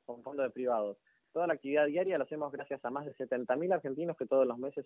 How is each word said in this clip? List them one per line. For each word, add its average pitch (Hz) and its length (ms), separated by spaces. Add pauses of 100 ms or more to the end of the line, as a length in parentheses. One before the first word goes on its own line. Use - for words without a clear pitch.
con 120 160
fondos 135 240
de - 20
privados. 113 480 (340)
Toda 175 160
la 165 60
actividad 147 320
diaria 175 320
la 135 80
hacemos 151 260
gracias 139 320
a 117 60
más 143 160
de 143 80
setenta 123 420
mil 170 160
argentinos 156 460
que 131 80
todos 135 200
los 120 120
meses 135 280